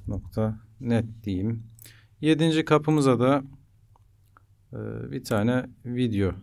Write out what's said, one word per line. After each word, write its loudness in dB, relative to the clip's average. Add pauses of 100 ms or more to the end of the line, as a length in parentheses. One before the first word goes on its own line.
nokta -4 (200)
net 0 (180)
diyeyim. -4 (580)
Yedinci 2
kapımıza 4
da, 2 (1300)
e, -12 (340)
bir -8
tane 2 (200)
video 0 (120)